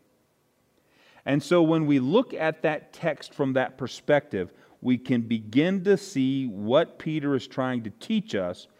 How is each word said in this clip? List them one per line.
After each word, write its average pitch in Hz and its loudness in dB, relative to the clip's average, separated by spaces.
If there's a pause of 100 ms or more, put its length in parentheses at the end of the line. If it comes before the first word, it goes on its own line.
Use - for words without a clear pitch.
(1300)
And 143 0
so 175 4
when 160 4
we 147 4
look 170 0
at 160 -4
that 156 -4
text - -6
from 135 -2
that 127 -2
perspective, 107 -2 (300)
we 123 2
can 123 0
begin 117 0
to 196 4
see 135 -2
what 110 0
Peter 143 -2
is 120 -4
trying 127 -4
to 104 -8 (100)
teach - -4
us 90 -4 (120)